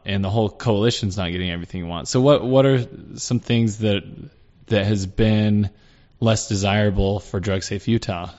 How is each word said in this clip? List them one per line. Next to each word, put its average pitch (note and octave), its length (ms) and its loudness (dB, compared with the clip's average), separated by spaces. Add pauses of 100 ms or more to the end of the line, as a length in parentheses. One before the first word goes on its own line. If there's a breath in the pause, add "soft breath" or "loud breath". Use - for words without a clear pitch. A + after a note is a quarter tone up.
and G2 200 -2
the F#2+ 60 -2
whole G#2+ 180 2
coalition's G#2 680 0
not F2+ 140 -4
getting F2+ 200 -4
everything E2+ 300 -8
you E2+ 80 -6
want. E2+ 200 -8
So B2+ 120 0
what, C#3 240 4
what C3 200 4
are C3 220 2 (300)
some - 240 -2
things A2+ 380 0
that, G#2 240 0 (640)
that G2+ 200 2
has G2+ 200 0
been G#2+ 640 2 (500 soft breath)
less A2 280 0
desirable G2+ 720 0
for G2+ 220 -6
Drug F#2+ 240 -2
Safe - 240 -6
Utah F2+ 500 -2